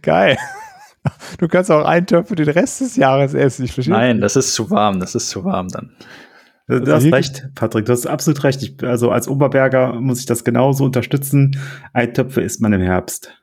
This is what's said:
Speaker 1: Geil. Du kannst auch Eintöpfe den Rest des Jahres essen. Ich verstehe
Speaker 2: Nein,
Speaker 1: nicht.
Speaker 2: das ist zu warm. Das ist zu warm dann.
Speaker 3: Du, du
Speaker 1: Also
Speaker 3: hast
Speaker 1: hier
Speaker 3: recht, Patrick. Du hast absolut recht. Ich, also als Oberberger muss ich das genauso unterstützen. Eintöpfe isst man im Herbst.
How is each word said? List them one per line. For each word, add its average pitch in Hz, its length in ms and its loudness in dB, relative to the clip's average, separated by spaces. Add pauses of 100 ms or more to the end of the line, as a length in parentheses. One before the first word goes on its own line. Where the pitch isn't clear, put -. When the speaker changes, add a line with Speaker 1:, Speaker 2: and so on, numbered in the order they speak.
Speaker 1:
Geil. 160 360 2 (1000)
Du 170 80 0
kannst 185 240 2
auch 151 140 4
Eintöpfe 170 500 2
den 151 140 0
Rest 175 320 0
des 262 140 -4
Jahres 139 380 2
essen. 135 320 0
Ich - 80 -6
verstehe 123 200 0
Speaker 2:
Nein, 117 240 2
Speaker 1:
nicht. 98 60 2
Speaker 2:
das 101 120 0
ist 131 180 0
zu 117 160 -4
warm. 104 300 2
Das 92 160 -8
ist - 140 -4
zu 95 160 -8
warm 92 240 -4
dann. - 260 -14 (720)
Speaker 3:
Du, 127 80 0
du 123 60 2
Speaker 1:
Also 139 140 2
Speaker 3:
hast 131 80 4
Speaker 1:
hier 160 100 4
Speaker 3:
recht, - 420 -2
Patrick. 113 300 -2
Du 123 80 2
hast 123 120 -2
absolut 151 380 -2
recht. 139 180 0
Ich, - 220 -10
also 120 280 0
als - 160 -2
Oberberger 131 680 2
muss 123 260 -2
ich - 60 -10
das - 180 -2
genauso 131 420 2
unterstützen. 139 720 0 (360)
Eintöpfe 123 480 -2
isst - 200 -6
man 104 120 2
im 95 80 2
Herbst. - 600 -4